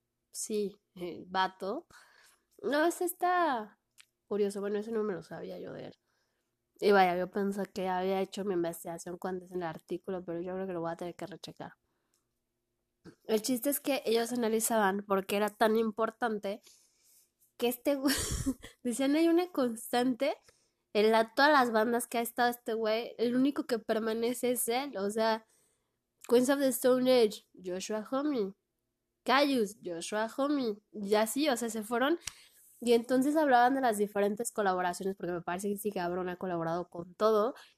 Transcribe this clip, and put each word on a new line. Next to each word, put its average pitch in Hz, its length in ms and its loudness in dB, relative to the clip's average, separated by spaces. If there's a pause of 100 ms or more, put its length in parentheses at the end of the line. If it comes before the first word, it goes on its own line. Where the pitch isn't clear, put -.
(300)
sí, 208 480 -4 (160)
eh, 180 320 -10
vato. 190 600 -4 (760)
No, 294 220 0
ese 339 200 0
está 339 760 -2 (480)
curioso. 202 340 -2
Bueno, 208 180 -4
ese 220 140 -8
no 214 100 -2
me 208 120 -2
lo 165 80 -10
sabía 180 360 -12
yo - 140 -12
de - 140 -12
él. - 80 -16 (840)
Y 208 120 4
vaya, 190 240 6
yo 180 140 -4
pensé 196 420 -2
que 185 160 -4
había 185 320 -2
hecho 190 240 -6
mi 202 100 -2
investigación 170 640 -6
cuando 185 280 -8
es 185 40 -20
en 180 120 -4
el 165 60 -2
artículo, 180 560 -8
pero 170 160 -6
yo 180 140 -6
creo 190 120 -6
que 185 60 -6
lo 170 80 -4
voy 165 120 -4
a 170 40 -8
tener 175 200 -10
que 226 100 -10
rechecar. 170 460 -16 (1500)
El 220 180 0
chiste 254 280 -2
es 277 100 -2
que 269 240 -2
ellos 233 280 0
analizaban 220 680 0
por 196 240 0
qué 202 100 -2
era 208 120 0
tan 220 280 2
importante 220 840 -2 (960)
que 240 100 2
este 285 280 0
güey, 269 180 2
<laughs> - 460 -4 (220)
decían, 269 340 2
hay 330 120 6
una 359 220 4
constante 247 840 0 (580)
en 220 160 6
la, 226 240 2
todas 285 180 6
las 247 200 4
bandas 233 340 2
que 240 120 -4
ha 233 40 0
estado 240 260 0
este 240 240 -6
güey, 220 460 -2
el 240 180 2
único 277 300 2
que 233 120 -2
permanece 233 720 -2
es 233 160 -2
él, 254 280 -2
o 196 140 -2
sea, 220 360 0 (840)
Queens 254 200 6
of 285 120 2
the 269 80 4
Stone 254 420 2
Age, 233 360 4 (160)
Joshua 185 480 -6
Homme, 262 440 -2 (720)
Caius, 254 600 2
Joshua 190 500 -6
Homme, 269 440 -2 (140)
y 208 240 -2
así, 247 320 0
o 240 80 2
sea, 233 120 -4
se 220 140 -6
fueron, 247 360 0 (600)
y 240 140 2
entonces 262 420 2
hablaban 262 380 6
de 269 60 0
las 226 180 2
diferentes 202 540 0
colaboraciones, 185 640 -2
porque 175 160 -6
me 175 100 -6
parece 185 260 -6
que 202 100 -4
sí, 208 120 -4
cabrón, 180 380 -4
ha 175 80 -8
colaborado 170 520 -4
con 175 260 -14
todo, 220 400 2 (240)